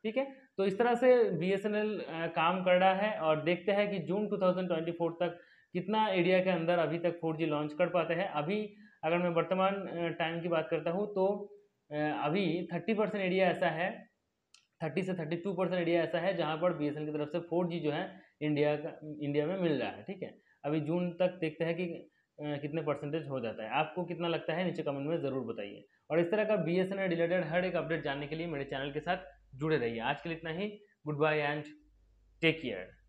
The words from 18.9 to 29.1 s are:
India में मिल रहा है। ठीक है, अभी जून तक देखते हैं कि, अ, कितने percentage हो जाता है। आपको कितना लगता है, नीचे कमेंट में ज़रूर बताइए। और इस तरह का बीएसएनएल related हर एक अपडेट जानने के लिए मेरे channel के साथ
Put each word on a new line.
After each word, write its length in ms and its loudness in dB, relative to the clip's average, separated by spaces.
India 240 0
में 140 -2
मिल 120 2
रहा 180 0
है। 140 -12
ठीक 200 -10
है, 140 -12
अभी 140 0
जून 320 -2
तक 300 0
देखते 240 -4
हैं 100 -2
कि, 80 -4
अ, 760 -8
कितने 240 -4
percentage 460 -4
हो 120 -4
जाता 240 -6
है। 60 -6
आपको 360 -2
कितना 220 -6
लगता 260 -2
है, 120 -2
नीचे 180 -4
कमेंट 240 -4
में 100 -2
ज़रूर 360 -4
बताइए। 320 -10
और 80 4
इस 120 2
तरह 120 2
का 120 2
बीएसएनएल 540 0
related 340 2
हर 220 0
एक 100 -4
अपडेट 280 -2
जानने 240 -4
के 80 -8
लिए 120 -6
मेरे 180 -4
channel 260 -6
के 80 -4
साथ 180 -2